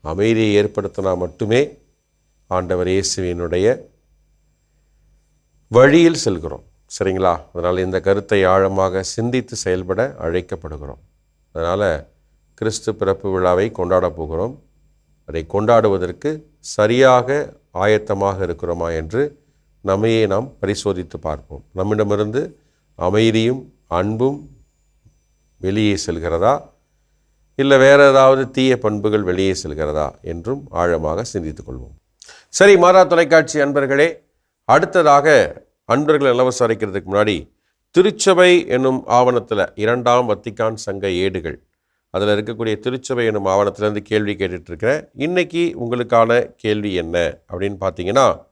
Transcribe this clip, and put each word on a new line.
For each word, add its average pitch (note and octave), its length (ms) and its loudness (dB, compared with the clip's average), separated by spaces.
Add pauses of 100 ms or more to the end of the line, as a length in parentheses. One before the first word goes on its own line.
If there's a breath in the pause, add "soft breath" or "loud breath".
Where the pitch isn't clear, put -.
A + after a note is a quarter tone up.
அமைதியை G#2 600 0
ஏற்படுத்தினா G2 540 -4
மட்டுமே A2+ 600 -2 (720)
ஆண்டவர் F#2 400 -2
இயேசுவினுடைய F#2 920 -2 (1900)
வழியில் D3 460 6
செல்கிறோம், E2 500 -6 (360)
சரிங்களா? F#2 420 0 (120)
அதனால் F2 240 -2
இந்த F#2 220 -2
கருத்தை G2 440 0
ஆழமாக F#2+ 600 2
சிந்தித்து A#2+ 520 -4
செயல்பட F#2+ 640 -4
அழைக்கப்படுகிறோம். D#2+ 800 -8 (540)
அதனால E2+ 540 -2 (460)
கிறிஸ்து A2 420 -6
பிறப்பு G2 360 -2
விழாவை F#2 400 0
கொண்டாட F2+ 380 -2
போகிறோம். D#2+ 520 -8 (640)
அதை D#2 240 -8
கொண்டாடுவதற்கு G#2+ 920 0 (180)
சரியாக B2+ 920 2 (200)
ஆயத்தமாக G2 680 0
இருக்கிறோமா E2+ 520 -6
என்று A2 480 -6 (380)
நம்மையே G#2+ 460 0
நாம் A2 320 -4
பரிசோதித்து F#2 600 -6
பார்ப்போம். D2 520 -10
நம்மிடமிருந்து G#2+ 880 -4 (380)
அமைதியும் A2 800 0 (140)
அன்பும் A#2+ 640 -4 (1120)
வெளியே G2+ 460 0
செல்கிறதா, E2+ 560 -2 (920)
இல்ல C#3 220 4
வேற C#3 320 8
ஏதாவது C3+ 420 4
தீய C3 260 2
பண்புகள் G#2 460 -2
வெளியே F#2 400 0
செல்கிறதா D2+ 480 -4 (100)
என்றும் G2+ 480 -10
ஆழமாக E2+ 540 -2
சிந்தித்துக் D#2 460 -10
கொள்வோம். B1+ 260 -16 (540 loud breath)
சரி, G3 280 4
மாதா F3+ 260 6
தொலைக்காட்சி D#3 560 2
அன்பர்களே, C#3+ 640 0 (420)
அடுத்ததாக D3 880 4 (380)
அன்பர்களை C#3 400 2
நலவசாரிக்கிறதுக்கு A2+ 800 0
முன்னாடி G2+ 400 0 (400)
திருச்சபை F3+ 760 4
என்னும் C3 400 0
ஆவணத்துல, A#2+ 680 2
இரண்டாம் A#2+ 540 0
வத்திக்கான் A2 440 -4
சங்க G2 360 -6
ஏடுகள், F2+ 540 -4 (460)
அதுல G#2 260 0
இருக்கக்கூடிய G#2+ 440 -4
திருச்சபை B2+ 460 -4
என்னும் G#2 200 -2
ஆவணத்திலிருந்து G2+ 540 0
கேள்வி G#2 340 -4
கேட்டுட்டு F2+ 340 -8
இருக்கிறேன். A2+ 460 -6
இன்னைக்கு E3+ 680 -4
உங்களுக்கான A#2 760 0
கேள்வி G#2 360 -4
என்ன E2+ 440 -2 (120)
அப்படின்னு F#2+ 320 -6
பாத்தீங்கன்னா F#2+ 720 0